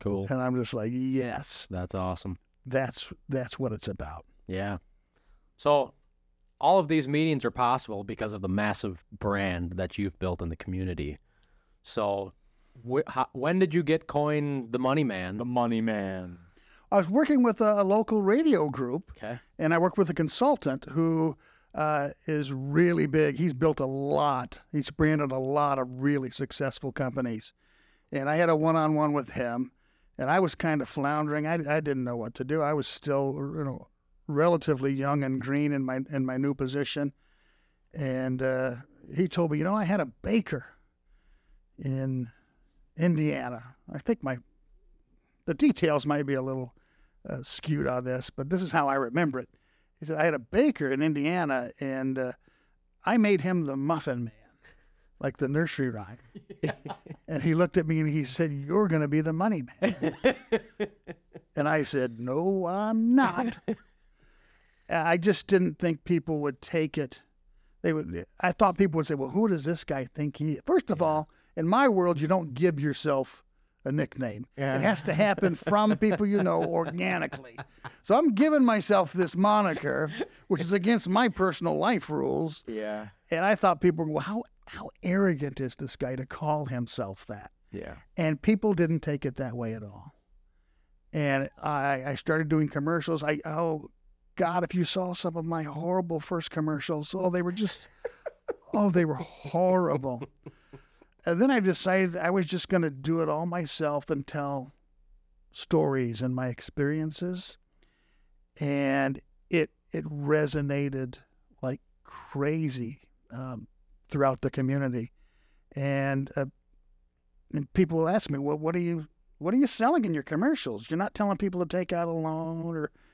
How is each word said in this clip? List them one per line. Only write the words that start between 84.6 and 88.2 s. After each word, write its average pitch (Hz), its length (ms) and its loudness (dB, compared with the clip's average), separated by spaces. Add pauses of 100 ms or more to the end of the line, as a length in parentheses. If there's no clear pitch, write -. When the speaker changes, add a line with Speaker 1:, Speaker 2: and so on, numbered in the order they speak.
Speaker 2:
how - 240 -14 (120)
arrogant 175 580 0
is 127 160 -4
this 139 200 -8
guy 127 200 -4
to 131 100 -6
call 151 400 -2
himself 117 600 -6
that?" 104 240 -14 (200)
Speaker 1:
Yeah. - 260 -12 (200)
Speaker 2:
And 156 240 0